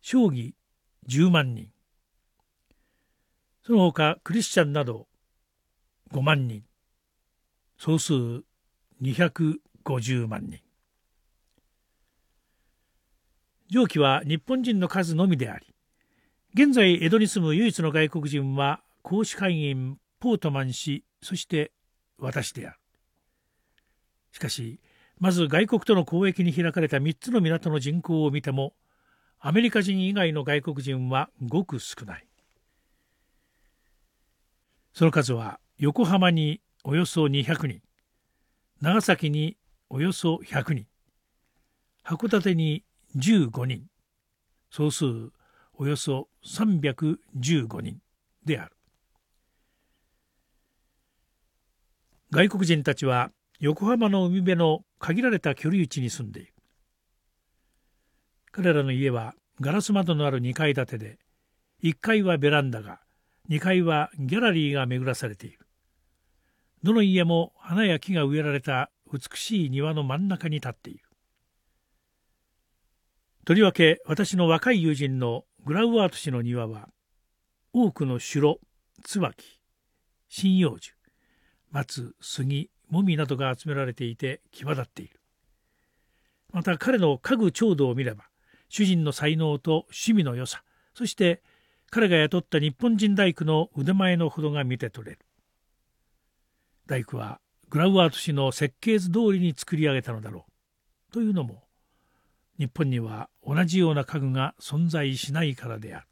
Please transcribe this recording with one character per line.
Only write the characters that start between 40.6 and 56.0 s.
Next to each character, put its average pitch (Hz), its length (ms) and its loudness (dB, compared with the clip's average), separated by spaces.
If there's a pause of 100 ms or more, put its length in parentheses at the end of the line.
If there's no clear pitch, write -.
人、 107 140 -6 (1160)
函 180 260 -6 (120)
館 190 120 2
に 160 300 -2 (320)
十 156 320 4
五 123 180 -6
人、 120 200 -6 (840)
総 151 220 -2
数 - 140 -2 (680)
お 139 120 -4
よ 147 80 0
そ 135 320 -4 (160)
三 202 380 0
百 147 400 -2 (120)
十 131 320 0
五 110 140 -10
人 - 200 -10 (440)
で 151 160 -2
あ 85 60 -14
る。 - 100 -20 (3500)
外 175 180 6
国 190 160 -2
人 160 180 2
た 143 100 0
ち 139 120 -4
は 123 260 0 (300)
横 156 240 0
浜 233 240 2
の 196 160 2
海 180 160 0
辺 180 160 2
の 160 260 2 (160)
限 175 220 -2
ら 247 80 2
れ 208 100 0
た 143 160 -2
居 - 140 -4
留 180 180 2
地 135 140 -6